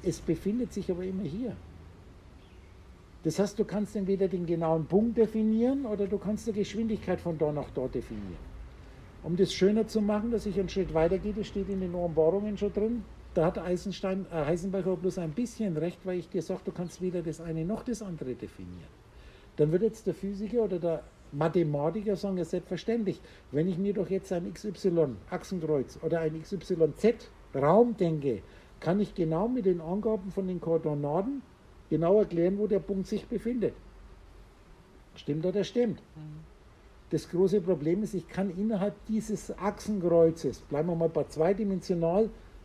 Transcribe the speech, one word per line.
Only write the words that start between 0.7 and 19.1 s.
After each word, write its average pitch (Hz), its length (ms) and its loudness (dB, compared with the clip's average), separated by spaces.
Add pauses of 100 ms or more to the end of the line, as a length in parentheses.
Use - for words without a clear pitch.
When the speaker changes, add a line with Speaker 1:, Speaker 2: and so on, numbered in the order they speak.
Speaker 1:
sich 196 180 -6
aber 180 140 -2
immer 190 200 -4
hier. 196 300 -4 (1700)
Das 160 160 0
heißt, 202 180 2
du 214 60 2
kannst 196 320 -4
entweder 190 320 2
den 180 180 -2
genauen 160 400 2
Punkt 220 320 4
definieren 220 680 4
oder 202 220 -2
du 196 100 -2
kannst 208 280 -4
die 233 60 -2
Geschwindigkeit 202 720 -2
von 165 160 -2
da 151 160 2
nach 143 200 -4
da 127 140 -2
definieren. 104 480 -6 (880)
Um 165 140 -2
das 180 160 4
schöner 214 340 4
zu 220 140 0
machen, 208 300 2
dass 214 140 0
ich 202 140 0
einen 185 80 0
Schritt 170 260 -2
weiter 165 240 4
gehe, 202 140 -2
das 202 160 -4
steht 196 220 -4
in 196 100 -2
den 180 160 -4
Offenbarungen 175 600 2
schon 202 160 -2
drin, 214 320 0 (280)
da 165 120 4
hat 180 120 2
Eisenstein, 185 720 -4
äh, 160 160 -2
Heisenberg 180 400 0
aber 185 120 0
bloß 175 220 -2
ein 165 120 -4
bisschen 214 460 -2
recht, 175 260 -2
weil 180 160 -4
ich 175 100 -12
dir 180 120 -2
sage, 185 240 -6
du 185 80 -4
kannst 175 280 -6
weder 180 200 -2
das 160 180 -4
eine 165 240 -4
noch 208 200 -4
das 226 180 -4
andere 147 340 -6
definieren. 90 560 -14 (640)